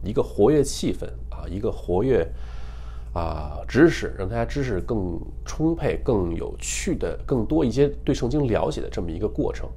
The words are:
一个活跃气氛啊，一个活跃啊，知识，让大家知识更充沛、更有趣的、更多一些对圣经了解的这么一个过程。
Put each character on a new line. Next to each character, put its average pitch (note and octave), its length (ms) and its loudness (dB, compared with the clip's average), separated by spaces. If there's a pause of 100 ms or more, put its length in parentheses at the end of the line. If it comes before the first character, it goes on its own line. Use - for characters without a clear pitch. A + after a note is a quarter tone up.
一 F#2+ 80 -2
个 C3+ 100 2
活 G#2+ 280 4
跃 D3+ 120 6
气 - 320 -2
氛 - 120 -6 (240)
啊， - 180 -8
一 E2+ 100 -4
个 G#2+ 140 -2
活 F#2 320 0
跃 A2+ 200 4 (880)
啊， D#2+ 540 -4
知 D#3 220 8
识， D#3 280 0
让 F#2+ 120 -4
大 A2+ 80 -2
家 A#2 80 0
知 - 180 -2
识 A2 180 0
更 F2+ 400 -2 (240)
充 D#3+ 300 0
沛、 D3 300 0
更 F#2+ 280 2
有 F2 260 -4
趣 - 360 -2
的、 F2 320 -2
更 A#2+ 180 2
多 D#3 200 2
一 B2 60 4
些 C#3 180 6 (160)
对 C#3+ 100 4
圣 A#2+ 160 0
经 C#3+ 160 2
了 F#2 240 2
解 - 100 -4
的 - 80 -4
这 - 140 -4
么 E2+ 80 -4
一 - 80 -6
个 G#2 100 -2
过 - 240 0
程。 - 240 -6